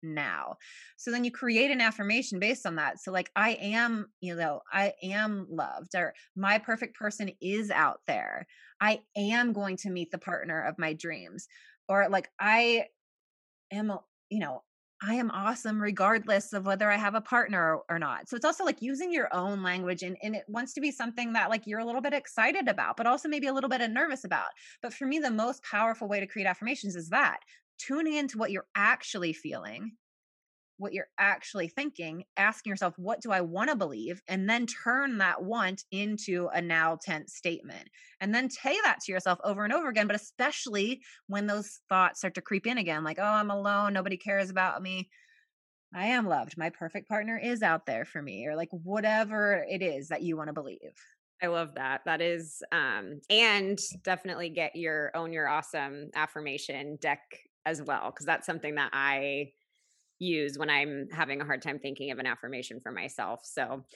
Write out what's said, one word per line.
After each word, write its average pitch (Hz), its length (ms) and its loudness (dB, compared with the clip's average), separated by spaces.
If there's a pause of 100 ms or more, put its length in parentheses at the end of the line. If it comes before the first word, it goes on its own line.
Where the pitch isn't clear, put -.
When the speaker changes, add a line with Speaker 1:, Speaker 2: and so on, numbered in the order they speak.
Speaker 1:
now." 135 540 -4 (400)
So - 140 -6
then 240 140 2
you 240 60 0
create 240 400 4
an 254 100 2
affirmation 220 600 2
based 220 260 0
on 170 100 -2
that. 147 240 -2
So, 190 120 -8
like, 185 240 -2
"I 214 140 4 (100)
am, 226 600 0
you 175 140 -6
know, 160 280 0 (100)
I 196 300 2
am 202 460 -2
loved," 156 460 -6
or, 175 200 0 (220)
"My 196 220 4
perfect 226 380 -4
person 208 340 -4 (100)
is 208 300 -2
out 151 360 4
there. 65 400 -2 (340)
I 214 220 4 (140)
am 226 360 2
going 196 260 0
to 196 120 -4
meet 175 200 -4
the 175 80 -6
partner 160 440 -4
of 156 160 -2
my 160 160 0
dreams." 156 520 -10 (420)
Or, 196 200 6
like, 190 220 2 (100)
I 226 460 6 (840)
am, 208 200 0 (380)
you 208 100 0
know, 135 240 -4 (420)
I 220 80 2
am 240 180 0
awesome 214 500 0
regardless 208 720 4
of 190 100 -2
whether 202 260 4
I 202 60 6
have 208 180 2
a 220 60 4
partner 196 600 4 (100)
or 165 80 0
not. 143 300 -2
So 240 80 -6
it's 233 80 -4
also, 339 200 2
like, - 160 0
using 277 320 -2
your 285 220 0
own 190 280 -2
language, 180 400 0
and, 185 200 -6
and 214 120 -4
it 202 140 -6
wants 240 260 -6
to 294 60 -6
be 285 100 0
something 233 440 -4
that, 202 160 4
like, 220 160 0
you're 214 140 -2
a 233 40 -2
little 233 160 -2
bit 277 140 0
excited 277 540 2
about, 151 280 0
but 226 100 0
also 254 220 2
maybe 285 200 0
a 262 40 0
little 269 160 0
bit 240 220 2
nervous 269 340 0
about. 147 240 0 (340)
But 233 120 -6
for 269 120 -4
me, 285 120 2
the 285 120 0
most 226 320 0
powerful 220 460 0
way 202 120 2
to 196 60 -4
create 196 200 -4
affirmations 202 500 -2
is 165 140 -8
that, 269 300 2 (380)
tuning 311 360 -2
into 277 240 -2
what 208 120 0
you're 190 260 -4
actually 202 580 2
feeling, 127 580 -10 (840)
what 196 160 -6
you're 185 140 -6 (140)
actually 196 480 2
thinking, 175 560 -6 (120)
asking 214 320 2
yourself, 190 300 0
"What 220 220 -4
do 233 100 -6
I 190 120 4
wanna 202 340 0
believe?" 151 500 -4
And 190 240 0
then 233 160 2
turn 247 520 0
that 185 220 2
want 196 520 -2
into 196 600 -2
a 170 80 2
now 165 400 2
tense 156 340 -6
statement. - 540 -8 (320)
And 202 140 0
then 254 160 2
say 285 320 0
that 262 200 4
to 196 100 -6
yourself 180 320 2
over 208 180 0
and 208 100 2
over 311 160 2
again, 214 200 4
but 208 80 2
especially 240 840 -2 (280)
when 202 180 0
those 208 420 -4
thoughts 185 300 4
start 185 160 -4
to 175 80 -6
creep 196 240 -2
in 240 120 0
again, 160 260 0
like, 160 160 -2
"Oh, - 20 2
I'm 208 300 2
alone, 202 400 2
nobody 190 240 0
cares 196 340 0
about 185 320 0
me. 185 280 -6 (840)
I 180 120 -2
am 233 200 2
loved. 151 320 0
My 160 120 0
perfect 185 380 -10
partner 214 300 -2
is 233 240 -2
out 196 240 2
there 120 180 -2
for - 160 -8
me," 123 240 -8
or, 151 120 -2
like, 165 160 -4
whatever 208 1000 2
it 185 100 -2
is 151 280 -2
that 160 140 -2
you 170 140 0
wanna 151 160 -6
believe. 135 400 -10 (480)
Speaker 2:
I 180 60 0
love 165 300 0
that. 135 280 -2
That 160 160 2
is, 170 520 -2
um, 131 480 0 (100)
and 202 480 6 (240)
definitely 180 460 -2
get 165 260 -2
your 156 400 -2
Own 165 180 -4
Your 156 140 0
Awesome 147 680 -2
affirmation 147 800 -4
deck 147 240 0 (440)
as 156 160 -2
well, 135 300 -2
'cause 151 160 -10
that's 165 180 0
something 160 300 -4
that 147 180 0
I 139 600 0 (680)
use 151 360 0
when 151 140 -2
I'm 143 400 0
having 147 300 -2
a 147 40 -2
hard 139 160 -2
time 147 200 -6
thinking 139 320 -8
of 120 80 -8
an 131 60 -2
affirmation 123 540 -6
for 120 120 -10
myself. 110 520 -6
So, 131 400 -6 (120)